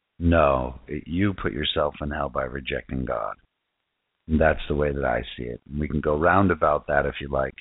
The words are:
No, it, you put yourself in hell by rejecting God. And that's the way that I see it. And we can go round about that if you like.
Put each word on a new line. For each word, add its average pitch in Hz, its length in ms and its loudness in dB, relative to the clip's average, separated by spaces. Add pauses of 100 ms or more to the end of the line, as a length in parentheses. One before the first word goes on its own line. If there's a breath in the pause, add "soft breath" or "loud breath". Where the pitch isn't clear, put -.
(200)
No, 69 680 4
it, 73 200 -8
you 95 260 0
put 92 180 -4
yourself 76 480 -2
in 73 120 -4
hell 73 180 -4
by 67 140 -4
rejecting 65 600 -6
God. 57 300 -4 (920)
And 80 120 2
that's 78 280 4
the 76 80 -2
way 73 160 2
that 69 140 -2
I 62 180 0 (120)
see 62 100 -8
it. 60 220 -10
And 71 120 -6
we 76 80 -2
can 71 120 -2
go 76 160 0
round 87 360 4
about 76 380 2
that 71 180 2
if 69 120 -6
you 71 80 -8
like. 67 340 -2